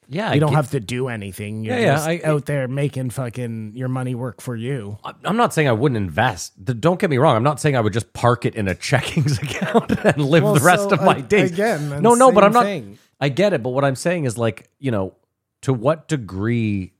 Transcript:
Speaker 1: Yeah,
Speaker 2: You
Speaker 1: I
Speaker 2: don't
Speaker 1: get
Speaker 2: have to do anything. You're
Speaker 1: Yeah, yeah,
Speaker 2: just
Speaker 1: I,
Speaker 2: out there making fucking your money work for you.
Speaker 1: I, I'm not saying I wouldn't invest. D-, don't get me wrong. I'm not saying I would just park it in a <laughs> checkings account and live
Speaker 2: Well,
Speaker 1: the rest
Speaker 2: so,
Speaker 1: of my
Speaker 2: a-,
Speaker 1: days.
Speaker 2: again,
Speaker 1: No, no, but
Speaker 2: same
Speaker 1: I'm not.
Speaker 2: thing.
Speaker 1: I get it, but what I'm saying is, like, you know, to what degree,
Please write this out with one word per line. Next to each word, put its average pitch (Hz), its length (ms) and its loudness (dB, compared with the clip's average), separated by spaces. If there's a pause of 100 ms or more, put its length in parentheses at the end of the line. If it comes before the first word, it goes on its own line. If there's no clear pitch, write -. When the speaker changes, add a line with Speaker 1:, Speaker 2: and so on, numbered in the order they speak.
Speaker 1:
Yeah, 180 220 -6
Speaker 2:
You 147 60 2
Speaker 1:
I - 40 4
Speaker 2:
don't 151 100 2
Speaker 1:
get 147 60 2
Speaker 2:
have 147 160 0
to 139 80 -2
do 123 280 -6
anything. 104 560 -8
You're 247 120 -4
Speaker 1:
Yeah, 233 40 -2
yeah, 160 140 2
Speaker 2:
just 156 140 -2
Speaker 1:
I, 170 160 -2
Speaker 2:
out 151 220 0
there 143 220 -2
making 131 420 -4
fucking 113 680 -8
your 127 120 -6
money 127 280 -4
work 120 260 -10
for 123 140 -8
you. 110 480 -8
Speaker 1:
I, - 100 -12 (100)
I'm 190 120 -2
not 233 180 0
saying 151 140 2
I 120 40 4
wouldn't 117 240 2
invest. 98 680 -2
D-, 120 120 -4
don't 165 240 0
get 196 100 0
me 135 100 0
wrong. 135 180 4
I'm 110 80 2
not 147 160 0
saying 147 160 0
I 120 40 2
would 107 120 2
just 110 200 -4
park 120 320 2
it 120 120 -2
in 104 100 -2
a 90 80 0
<laughs> - 160 -10
checkings - 480 0
account - 540 -2 (120)
and 151 180 4
live 151 200 4
Speaker 2:
Well, 208 120 4
Speaker 1:
the 151 60 4
rest 180 300 4
Speaker 2:
so, 196 60 4
Speaker 1:
of - 80 0
my 160 140 4
Speaker 2:
a-, 135 40 -8
Speaker 1:
days. 180 300 2
Speaker 2:
again, 160 500 -2
Speaker 1:
No, 233 120 6
no, 254 180 6
but 202 80 6
Speaker 2:
same 196 60 8
Speaker 1:
I'm 214 60 6
not. 240 120 4
Speaker 2:
thing. 123 340 -8 (220)
Speaker 1:
I 143 80 0
get 185 240 2
it, 131 100 -2
but 127 80 -4
what 135 140 0
I'm 135 100 2
saying 170 300 -2
is, 120 120 -2
like, 113 320 -2 (120)
you 135 100 -2
know, 95 240 -2 (480)
to 135 100 -2
what 135 360 -2
degree, 107 920 -2